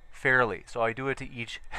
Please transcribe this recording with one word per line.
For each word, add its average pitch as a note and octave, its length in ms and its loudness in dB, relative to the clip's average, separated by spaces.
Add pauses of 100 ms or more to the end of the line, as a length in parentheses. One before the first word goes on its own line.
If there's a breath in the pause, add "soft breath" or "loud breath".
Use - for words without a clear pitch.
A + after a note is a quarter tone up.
(100)
fairly. B2 560 4
So - 160 -2
I A2+ 100 4
do C3 140 -4
it C3+ 120 0
to C3 120 -8
each, A#2 300 -8 (180)